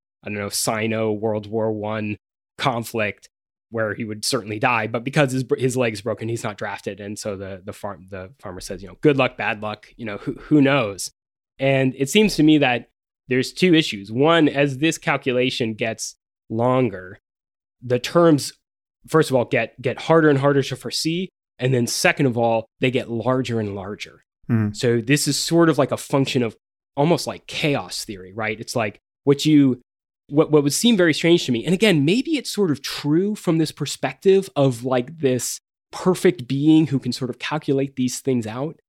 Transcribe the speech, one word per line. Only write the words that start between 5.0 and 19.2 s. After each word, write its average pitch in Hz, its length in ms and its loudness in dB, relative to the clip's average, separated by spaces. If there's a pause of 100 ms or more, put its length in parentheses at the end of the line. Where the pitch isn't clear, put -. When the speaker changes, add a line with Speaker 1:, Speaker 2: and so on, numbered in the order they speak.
Speaker 1:
because 139 300 0
his, 131 120 -2 (140)
his 123 180 -2
leg's 117 240 -2
broken, 113 280 -6
he's 117 160 -6
not 104 120 -8
drafted. 101 440 -10
And 101 180 -10
so 104 180 -8
the, 95 280 -12
the 101 80 -12
farm, 92 360 -12
the 98 300 -14
farmer 92 220 -14
says, 92 220 -12
you 95 60 -16
know, 90 120 -20
"Good 147 160 4
luck, 127 200 -2
bad 107 260 -6
luck, 107 340 -10
you 120 80 -16
know, 104 140 -10
who, 127 160 -8
who 151 260 4
knows?" 131 500 2 (480)
And 135 380 2
it 135 120 -2
seems 208 280 4
to 156 80 4
me 156 140 6
that 123 320 0 (360)
there's 127 260 -2
two 180 220 4
issues. 107 380 -2
One, 151 360 4
as 139 300 0
this 156 200 -2
calculation 127 760 -2
gets 113 400 -8 (360)
longer, 110 680 0 (640)
the 123 160 0
terms, 165 540 2 (560)
first 156 220 2